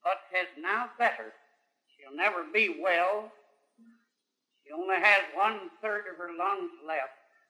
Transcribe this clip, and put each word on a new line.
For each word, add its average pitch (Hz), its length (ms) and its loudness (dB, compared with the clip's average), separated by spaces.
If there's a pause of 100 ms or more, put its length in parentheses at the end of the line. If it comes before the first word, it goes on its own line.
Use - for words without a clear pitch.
but 190 160 0 (160)
has 180 160 0 (100)
now 208 380 -2
better. 117 340 0 (640)
She'll 139 220 -18
never 180 260 0 (100)
be 175 300 2
well. 190 480 2 (1400)
She 285 80 -14
only 190 240 0
has 202 240 6 (100)
one-third 208 800 -2
of 165 80 -16
her 170 160 -10
lungs 180 480 -2
left. 151 320 -6 (360)